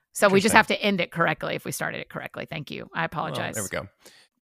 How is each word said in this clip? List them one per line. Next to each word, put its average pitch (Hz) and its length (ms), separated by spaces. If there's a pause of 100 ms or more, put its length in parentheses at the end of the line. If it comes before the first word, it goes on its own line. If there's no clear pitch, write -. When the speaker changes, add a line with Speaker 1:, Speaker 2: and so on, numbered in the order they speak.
(140)
Speaker 1:
So - 160
we 190 100
just 214 140
Speaker 2:
Interesting. - 40
Speaker 1:
have 214 100
to - 180
end 196 160
it - 100
correctly 165 440
if - 100
we - 60
started - 280
it - 100
correctly. - 400
Thank 160 220
you. - 220
I - 60
Speaker 2:
Well, 165 60
Speaker 1:
apologize. 156 500
Speaker 2:
there 107 80
we 92 60
go. - 180 (540)